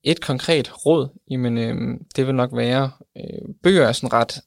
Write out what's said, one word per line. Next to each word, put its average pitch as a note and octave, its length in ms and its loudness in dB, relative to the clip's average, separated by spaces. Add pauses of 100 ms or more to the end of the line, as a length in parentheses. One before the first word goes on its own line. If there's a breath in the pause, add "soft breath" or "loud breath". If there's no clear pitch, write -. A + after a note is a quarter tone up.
et D#3 180 0
konkret C#3+ 640 -2
råd, D3 240 4 (200)
jamen, B2 280 -2
øhm, A#2 480 -4 (100)
det C3+ 120 0
vil C3+ 80 0
nok B2+ 200 0
være, B2+ 360 0 (260)
øh, - 460 -12
bøger F3+ 240 6
er A#2 40 2
sådan - 220 -4
ret A#2 340 0